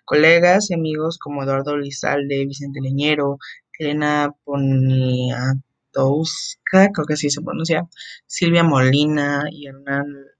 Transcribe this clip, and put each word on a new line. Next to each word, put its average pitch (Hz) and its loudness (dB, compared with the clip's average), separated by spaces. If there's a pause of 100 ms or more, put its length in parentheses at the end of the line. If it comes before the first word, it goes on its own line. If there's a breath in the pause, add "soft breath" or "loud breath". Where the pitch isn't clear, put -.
Colegas 170 4
y 185 -4
amigos 160 -4
como 143 -8
Eduardo 139 -2
Lizalde, 139 -4
Vicente 139 -8
Leñero, 139 0 (420 loud breath)
Elena 147 -2 (100)
Poniatowska, 131 0 (1300)
creo 165 -4
que 151 -4
así 147 -2
se 143 -4
pronuncia, 165 -4 (380 loud breath)
Silvia 170 2
Molina 143 2
y 147 -16
Hernán, 139 -6 (340)